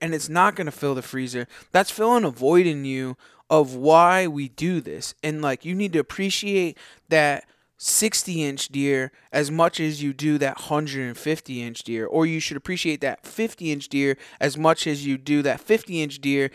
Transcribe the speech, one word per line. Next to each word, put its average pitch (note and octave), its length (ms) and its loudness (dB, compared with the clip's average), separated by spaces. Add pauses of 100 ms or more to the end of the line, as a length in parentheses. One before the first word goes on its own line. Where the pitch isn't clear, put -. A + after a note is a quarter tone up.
and E3 140 -4
it's C#3+ 140 -6
not F#3 260 4
gonna D#3+ 160 -6
fill C#3+ 240 -4
the B2+ 80 -8
freezer. B2 440 -8 (240)
That's F#3+ 200 4
filling A3+ 320 2
a D3+ 80 0
void D#3 340 4
in C#3+ 200 -2
you C3 320 -6 (340)
of C#3+ 240 4
why E3+ 500 8
we C#3+ 240 -4
do E3 320 -2
this. - 400 -10
And, D3+ 220 -4
like, C3+ 200 -2
you F3 120 -4
need G3 180 -2
to D#3+ 60 2
appreciate F#3+ 800 -2 (300)
that D3 360 4 (380)
sixty-inch D#3+ 840 -2
deer C#3 440 -2 (200)
as D3 180 0
much E3 300 2
as D3+ 240 -2
you C#3+ 100 -2
do D3 240 0
that C#3 180 -2
hundred C#3+ 520 -4
and A#2+ 100 -10
fifty-inch B2 680 -6
deer, A2+ 220 -4
or D#3+ 220 2
you D#3+ 120 -2
should D3+ 160 -6
appreciate D#3 460 -4
that C3+ 240 -4
fifty-inch E3 640 -6
deer C#3 280 0 (220)
as C3+ 160 -2
much D#3+ 300 0
as C#3+ 200 -4
you C#3 120 -2
do D3 240 0
that C#3 180 -2
fifty-inch D#3+ 640 -2
deer C#3 340 0